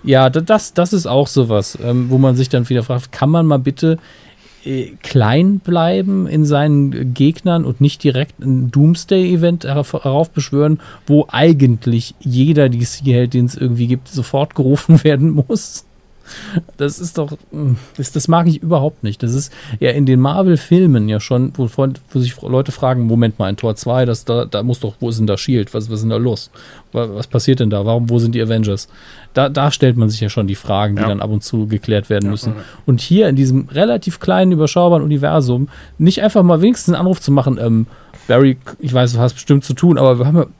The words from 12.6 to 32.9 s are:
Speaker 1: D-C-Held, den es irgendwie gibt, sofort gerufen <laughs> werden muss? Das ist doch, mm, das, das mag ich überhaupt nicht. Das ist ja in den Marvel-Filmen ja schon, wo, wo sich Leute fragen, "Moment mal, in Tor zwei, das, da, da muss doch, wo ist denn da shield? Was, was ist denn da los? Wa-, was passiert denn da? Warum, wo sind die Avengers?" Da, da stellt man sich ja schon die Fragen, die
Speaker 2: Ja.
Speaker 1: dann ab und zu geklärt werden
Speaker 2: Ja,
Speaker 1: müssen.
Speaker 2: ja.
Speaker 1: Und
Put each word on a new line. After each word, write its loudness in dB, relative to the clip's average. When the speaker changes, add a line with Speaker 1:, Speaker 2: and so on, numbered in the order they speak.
Speaker 1:
D-C-Held, -2
den 2
es -6
irgendwie -2
gibt, -4
sofort -4
gerufen 2
<laughs> -
werden 2
muss? -4
Das -4
ist -8
doch, -6
mm, -2
das, -8
das -4
mag 2
ich 0
überhaupt -2
nicht. -6
Das -2
ist -4
ja 2
in 0
den 4
Marvel-Filmen 2
ja -2
schon, -2
wo, -2
wo -4
sich -4
Leute -2
fragen, -2
"Moment 0
mal, -2
in -6
Tor -4
zwei, -2
das, -4
da, -2
da -6
muss -4
doch, -8
wo -4
ist -4
denn 0
da -2
shield? -2
Was, -8
was -8
ist -6
denn -2
da -2
los? -4
Wa-, -4
was -10
passiert 0
denn 0
da? -2
Warum, 0
wo 2
sind 0
die -2
Avengers?" -2
Da, 2
da 0
stellt 2
man 2
sich -4
ja -2
schon -2
die -2
Fragen, -2
die -2
Speaker 2:
Ja. 0
Speaker 1:
dann -2
ab -4
und -2
zu -4
geklärt -2
werden 0
Speaker 2:
Ja, -2
Speaker 1:
müssen. -6
Speaker 2:
ja. -14
Speaker 1:
Und 2